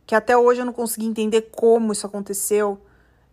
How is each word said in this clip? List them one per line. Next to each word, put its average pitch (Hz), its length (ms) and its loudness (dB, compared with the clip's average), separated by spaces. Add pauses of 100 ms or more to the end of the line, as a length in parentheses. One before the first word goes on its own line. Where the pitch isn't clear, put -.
que - 100 -2
até 214 200 2
hoje 247 260 4
eu 247 40 -4
não 240 80 -6
consegui 226 320 -6
entender 220 460 -2
como 226 400 2
isso 202 160 -6
aconteceu, 202 760 -4 (520)